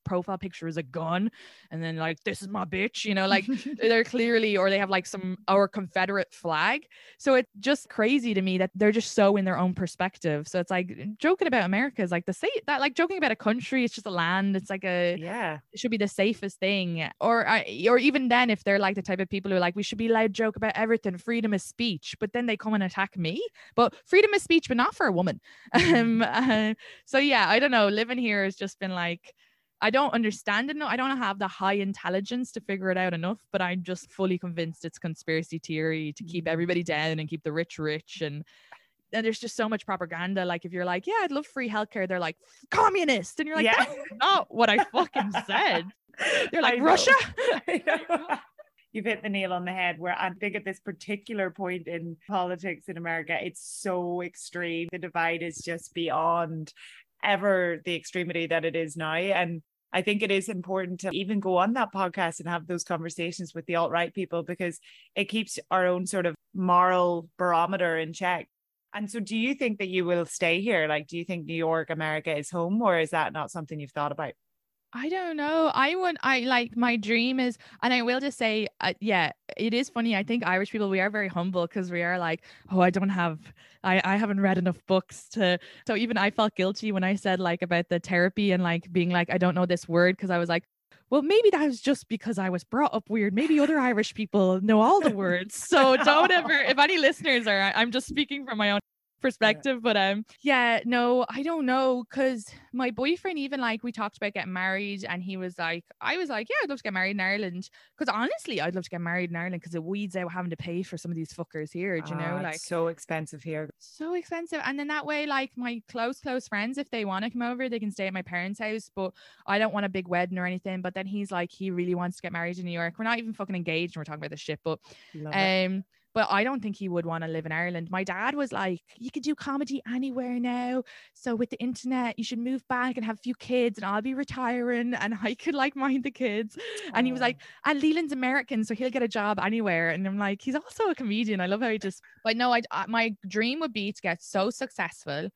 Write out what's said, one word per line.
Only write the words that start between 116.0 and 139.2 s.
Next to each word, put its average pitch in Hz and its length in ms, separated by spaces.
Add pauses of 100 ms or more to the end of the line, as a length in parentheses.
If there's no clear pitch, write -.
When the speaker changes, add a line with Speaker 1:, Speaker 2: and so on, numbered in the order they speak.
Speaker 1:
close 254 280
friends, 226 300
if 285 120
they 220 140
wanna 196 260
come 240 120
over, 247 260
they 233 100
can 208 140
stay 190 160
at 190 40
my 185 100
parents' 180 360
house, 220 360
but 190 200 (320)
I 202 120
don't 220 140
want 202 140
a - 20
big 185 200
wedding 180 300
or 180 80
anything. 185 360
But 180 120
then 190 120
he's 202 240
like, 180 220
he 190 180
really 180 240
wants 175 220
to - 60
get 170 100
married 170 260
in 185 60
New 175 80
York. 170 260
We're 220 60
not 233 140
even 226 140
fucking 202 220
engaged 170 420
and 160 40
we're 151 40
talking 151 160
about 147 100
this 151 100
shit, 151 240
but, 160 160 (340)
Speaker 2:
Love 151 260
it. 190 120 (100)
Speaker 1:
um, 190 220 (300)
but 220 160
I 196 120
don't 254 180
think 202 140
he 196 140
would 175 180
wanna 165 220
live 160 180
in 160 60
Ireland. 170 380
My 185 120
dad 196 320
was 285 160
like, 190 300 (160)
"You 247 160
could 269 100
do 294 140
comedy 277 500
anywhere 247 540
now. 247 420 (320)
So 240 220
with 233 140
the - 100
internet, 247 580
you 226 60
should 226 160
move 247 260
back 247 300
and 226 100
have 220 120
a - 40
few 240 140
kids 240 420
and 214 60
I'll 202 180
be 262 120
retiring 247 800
and 214 280
I 226 120
could, 330 200
like, 277 220
mind 269 260
the 277 80
kids." 220 480 (360)
And 247 120
he 254 60
was 254 80
Speaker 2:
Aw. - 0
Speaker 1:
like, 254 200 (240)
"And 285 160
Leland's 311 320
American, 254 520
so 226 100
he'll 254 160
get 247 120
a 233 60
job 208 300